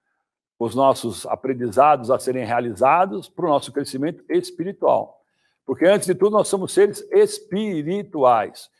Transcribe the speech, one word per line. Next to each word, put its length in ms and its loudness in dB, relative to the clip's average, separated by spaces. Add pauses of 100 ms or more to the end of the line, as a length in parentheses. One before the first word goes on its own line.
(580)
com 80 -4
os 80 -4
nossos 520 0
aprendizados 840 0
a 80 2
serem 280 -4
realizados 840 0
pro 220 -6
nosso 240 -2
crescimento 560 -6
espiritual. 920 -2 (440)
Porque, 200 -2
antes 220 4
de 80 0
tudo, 160 2
nós 160 2
somos 240 -4
seres 400 2
espirituais. 1600 0 (100)